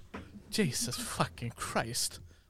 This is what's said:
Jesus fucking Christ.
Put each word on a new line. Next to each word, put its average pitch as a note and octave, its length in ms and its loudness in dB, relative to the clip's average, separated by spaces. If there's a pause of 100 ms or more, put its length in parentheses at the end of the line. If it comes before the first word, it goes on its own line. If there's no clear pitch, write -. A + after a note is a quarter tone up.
(500)
Jesus G3 480 2
fucking C#3+ 540 0 (220)
Christ. - 460 0 (300)